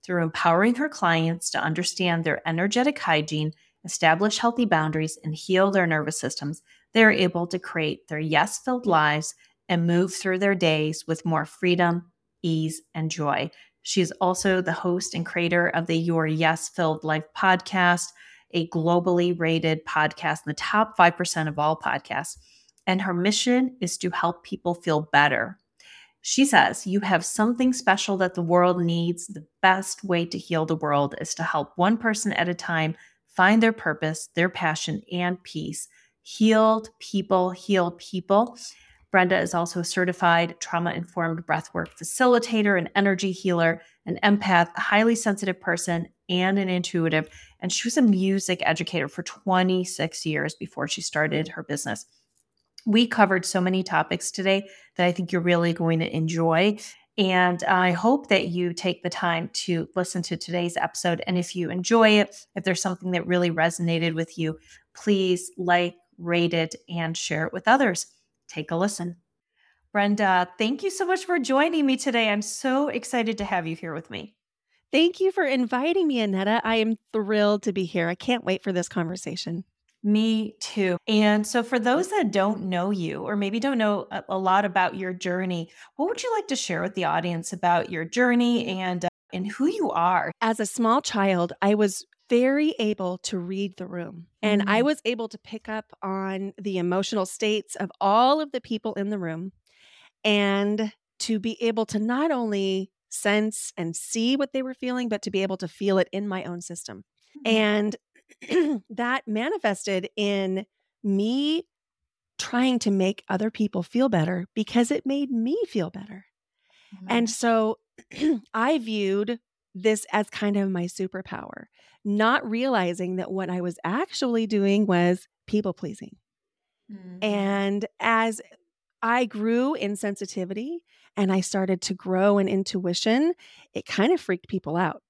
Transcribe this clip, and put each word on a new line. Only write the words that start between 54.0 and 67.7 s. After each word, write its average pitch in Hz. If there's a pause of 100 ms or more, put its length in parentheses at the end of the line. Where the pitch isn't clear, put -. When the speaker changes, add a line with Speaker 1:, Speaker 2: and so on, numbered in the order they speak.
Speaker 1:
today 196 (280)
that 180
I 180
think 175
you're 180
really 175
going 165
to -
enjoy. 165 (380)
And 185
I 180
hope 240
that 190
you 175
take 175
the 180
time 170
to -
listen 180
to 165
today's 175
episode. 165
And 180
if 180
you 175
enjoy 214
it, 202 (220)
if 190
there's 180
something 185
that 175
really 175
resonated 165
with 165
you, 156 (340)
please 185
like, 175 (240)
rate 170
it, 160 (140)
and 160
share 156
it -
with 190
others. 240 (400)